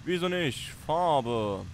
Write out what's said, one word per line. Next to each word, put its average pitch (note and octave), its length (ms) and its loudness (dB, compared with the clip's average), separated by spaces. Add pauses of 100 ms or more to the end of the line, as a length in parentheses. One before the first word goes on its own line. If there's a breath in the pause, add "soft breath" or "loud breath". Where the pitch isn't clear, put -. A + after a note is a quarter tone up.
Wieso F3 260 0
nicht? E3+ 420 -2 (140)
Farbe. A#2+ 880 2